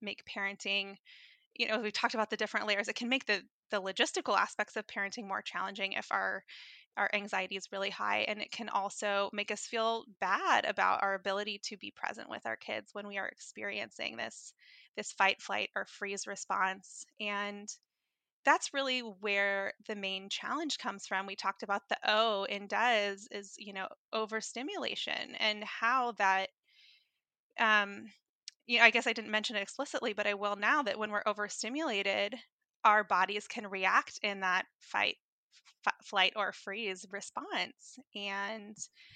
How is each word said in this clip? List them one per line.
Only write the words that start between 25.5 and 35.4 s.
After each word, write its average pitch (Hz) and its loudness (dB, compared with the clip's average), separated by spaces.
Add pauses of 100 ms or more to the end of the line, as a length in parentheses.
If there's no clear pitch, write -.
how 240 2
that, 190 4 (1080)
um, 208 4 (560)
you 233 4
know, 226 12
I 226 12
guess 233 4
I 233 4
didn't 208 -6
mention 214 0
it 202 0
explicitly, 269 -4
but 208 -2
I 208 2
will 202 0
now, 240 4
that 214 -2
when 214 -2
we're 208 0
overstimulated, 208 0 (500)
our 214 10
bodies 196 2
can 214 -6
react 190 2
in 202 -2
that 185 2 (120)
fight, - 0 (720)